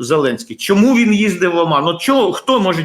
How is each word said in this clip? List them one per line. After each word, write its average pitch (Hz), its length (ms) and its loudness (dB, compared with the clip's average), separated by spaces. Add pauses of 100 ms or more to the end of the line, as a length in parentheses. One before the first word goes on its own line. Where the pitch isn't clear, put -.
Зеленський. 123 540 -2
Чому 220 400 2
він 226 180 2
їздив 185 380 0
в 170 60 0
Оман? 156 260 0
Ну, 170 140 -2
чого, 269 340 0
хто 262 280 -2
може 175 240 -2